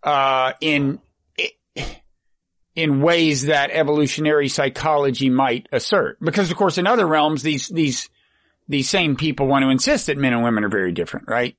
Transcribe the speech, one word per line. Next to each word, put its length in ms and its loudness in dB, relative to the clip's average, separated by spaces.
uh, 560 2
in, 400 -2
in 260 0
ways 460 2
that 260 2
evolutionary 760 2
psychology 800 0
might 420 0
assert. 480 0
Because, 300 0
of 60 -4
course, 220 0
in 80 0
other 200 2
realms, 360 0
these, 260 -4
these, 400 -2
these 200 -2
same 280 0
people 320 -2
want 160 2
to 60 2
insist 360 0
that 100 -2
men 160 0
and 120 0
women 200 0
are 40 -2
very 240 0
different, 360 -8
right? 300 -2